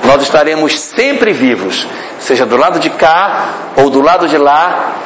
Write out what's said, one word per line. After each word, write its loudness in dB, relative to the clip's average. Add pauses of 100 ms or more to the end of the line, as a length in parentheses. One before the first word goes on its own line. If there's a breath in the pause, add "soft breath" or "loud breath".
Nós 4
estaremos 0
sempre -2
vivos, -2 (340 loud breath)
seja 0
do 0
lado 2
de -2
cá 0 (200)
ou 4
do 2
lado 2
de 0
lá 2 (140)